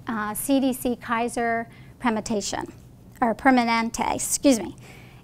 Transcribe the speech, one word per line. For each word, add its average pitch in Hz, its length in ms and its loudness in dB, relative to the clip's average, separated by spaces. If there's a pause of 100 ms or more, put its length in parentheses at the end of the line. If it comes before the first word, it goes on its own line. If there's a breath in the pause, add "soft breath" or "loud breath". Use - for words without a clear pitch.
uh, 214 280 -4
C 277 240 2
D 254 140 2
C 247 220 -2
Kaiser 233 720 -2 (320 soft breath)
Permutation, 214 720 -2 (480)
or 233 140 2
Permanente, 233 800 2
excuse - 440 2
me. - 160 -10 (480 loud breath)